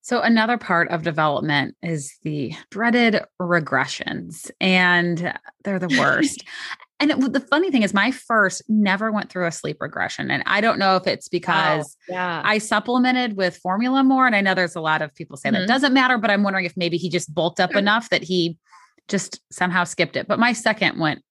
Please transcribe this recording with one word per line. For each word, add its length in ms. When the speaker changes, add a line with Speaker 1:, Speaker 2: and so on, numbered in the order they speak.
Speaker 1:
So 160
another 380
part 320
of 140
development 800
is 400
the 300
dreaded 500
regressions. 1080
And 720
they're 140
the 220
worst. 500
Speaker 2:
<laughs> 40
Speaker 1:
And 100
it, 240
the 60
funny 320
thing 100
is 140
my 160
first 580
never 420
went 200
through 160
a 40
sleep 280
regression. 500
And 160
I 160
don't 160
know 200
if 100
it's 220
because 680
Speaker 2:
Wow. 80
Yeah. 300
Speaker 1:
I 140
supplemented 760
with 220
formula 460
more. 240
And 80
I 60
know 120
there's 220
a 60
lot 200
of 140
people 200
say 140
Speaker 2:
Mm-hmm. 120
Speaker 1:
that 60
doesn't 260
matter, 260
but 100
I'm 140
wondering 220
if 120
maybe 200
he 120
just 240
bulked 260
up 120
Speaker 2:
Sure. 80
Speaker 1:
enough 300
that 120
he 360
just 320
somehow 320
skipped 320
it. 120
But 100
my 160
second 460
went 320